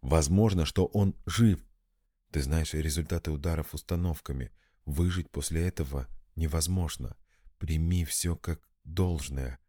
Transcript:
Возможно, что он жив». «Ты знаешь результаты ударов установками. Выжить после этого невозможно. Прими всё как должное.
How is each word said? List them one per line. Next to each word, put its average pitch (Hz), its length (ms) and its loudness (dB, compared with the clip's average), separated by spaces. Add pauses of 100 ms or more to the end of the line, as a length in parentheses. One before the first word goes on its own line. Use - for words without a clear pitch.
Возможно, 80 640 4
что - 220 2
он 101 280 2 (100)
жив». 104 400 4 (680)
«Ты 78 100 -2
знаешь 76 320 0
результаты 78 580 -2
ударов 78 420 -4
установками. 78 760 -4 (340)
Выжить 87 460 0
после 82 340 -2
этого 71 420 -4 (280)
невозможно. 82 800 -2 (440)
Прими 80 440 0
всё 85 320 -2
как - 320 -8 (160)
должное. 73 840 -2